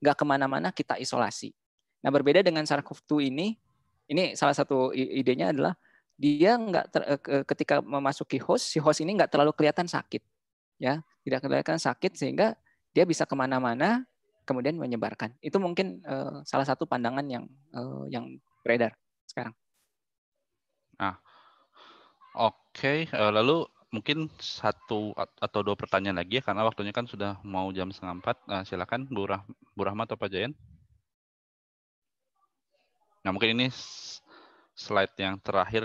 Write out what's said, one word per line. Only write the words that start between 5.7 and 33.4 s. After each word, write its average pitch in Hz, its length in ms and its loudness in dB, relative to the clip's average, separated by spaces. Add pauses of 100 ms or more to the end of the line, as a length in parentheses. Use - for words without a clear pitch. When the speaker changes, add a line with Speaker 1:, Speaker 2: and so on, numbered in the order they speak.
Speaker 1:
dia 151 400 4
nggak 208 320 -2
ter-, - 160 0
eh, 143 160 0
ke-, 139 320 0
ketika 143 320 2
memasuki 139 560 -2
host, - 320 0
si 160 80 0
host 151 240 4
ini 180 80 -2
nggak 175 160 4
terlalu 147 240 4
kelihatan 151 320 2
sakit, - 400 -6 (560)
ya, 147 240 0 (160)
tidak 131 240 -4
kelihatan 139 320 0
sakit 160 400 -2
sehingga 160 400 0 (400)
dia 170 80 8
bisa 160 240 0
kemana-mana, 135 800 0 (400)
kemudian 135 280 0
menyebarkan. 120 680 -4
Itu 190 160 0
mungkin, 185 400 -2
eh, 139 480 -6
salah 135 160 0
satu 139 240 -2
pandangan 127 400 -2
yang, 123 160 -8 (320)
eh, 131 320 -8
yang 131 320 -10 (240)
beredar 117 320 2 (320)
sekarang. 123 240 -10 (1400)
Speaker 2:
Ah, 95 240 -4 (1120)
oke. 139 760 0
Eh, 107 240 2
lalu 139 340 4 (220)
mungkin 151 480 -2
satu - 800 -4
at-, 98 240 -6
atau 101 240 -2
dua 101 80 0
pertanyaan 95 480 0
lagi 98 160 -2
ya, 135 80 -4
karena 104 160 0
waktunya 107 320 -2
kan 117 160 -4
sudah 101 320 -8
mau 95 320 -4
jam 92 160 -4
setengah 90 320 -10
empat. 120 140 -2 (100)
Eh, 95 240 -4
silakan 117 400 -6
Bu 101 160 -4
Rah-, 98 160 -2 (320)
Bu 101 80 -4
Rahmat 104 320 -4
atau - 60 -10
Pak 101 100 -6
Jayan. 104 240 -4 (2750)
Nah, 95 80 0
mungkin 113 240 2